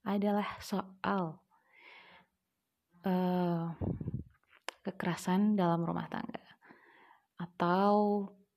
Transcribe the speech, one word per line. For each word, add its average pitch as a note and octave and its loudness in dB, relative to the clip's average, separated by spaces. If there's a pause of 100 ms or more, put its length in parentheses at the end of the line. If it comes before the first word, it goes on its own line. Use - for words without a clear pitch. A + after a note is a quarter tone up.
adalah G3+ 0
soal, F#3+ -4 (1600)
eh, F3+ 0 (1160)
kekerasan F#3+ 0
dalam E3+ 4
rumah E3+ -2
tangga. - -10 (960)
Atau G3+ 2 (280)